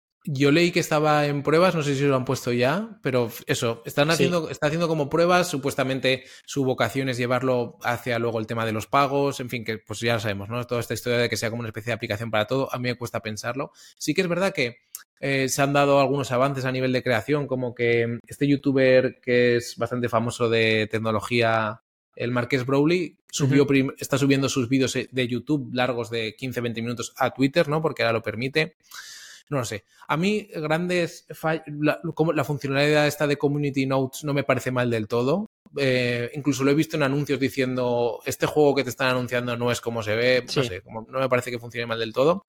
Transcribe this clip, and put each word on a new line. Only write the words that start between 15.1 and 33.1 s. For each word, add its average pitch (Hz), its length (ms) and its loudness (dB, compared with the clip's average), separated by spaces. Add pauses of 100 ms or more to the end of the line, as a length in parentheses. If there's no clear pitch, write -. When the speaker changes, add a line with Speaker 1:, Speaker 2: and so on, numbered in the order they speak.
Speaker 1:
eh, 135 300 0
se 143 120 -2
han 139 120 2
dado 143 260 6
algunos 135 320 2
avances 131 340 0
a 127 60 -2
nivel 131 220 0
de 127 100 0
creación, 131 420 0
como 127 300 -4
que 117 420 0 (100)
este - 200 -2
youtuber 131 720 4
que 123 360 4
es - 200 -6
bastante 120 320 -2
famoso 117 400 0
de 110 400 2
tecnología, 113 920 0 (340)
el 123 160 -4
Marques 123 340 0
Brownlee, 151 520 2 (120)
subió 139 340 4
Speaker 2:
Ujú. 131 40 0
Speaker 1:
prim-, 135 320 2
está 135 180 0
subiendo 135 300 4
sus 123 220 -2
vídeos, 131 260 2
eh, 120 160 -4
de 127 160 -2
YouTube 123 460 -2
largos 123 360 -2
de 113 280 -4
quince, 123 240 -6
veinte 117 200 -4
minutos 117 360 -8
a 127 160 0
Twitter, 139 340 2
¿no? 151 140 -2
Porque 147 220 -2
ahora 117 100 2
lo 113 80 -2
permite. 135 540 -2 (720)
No 147 100 -2
lo 117 60 -2
sé. 104 180 -8 (240)
A 147 100 0
mí, 202 380 0
grandes 170 720 -2
fall-, 160 340 -4 (180)
la, 151 180 2 (160)
como 160 180 2
la 143 120 0
funcionalidad 147 640 2
esta 147 200 0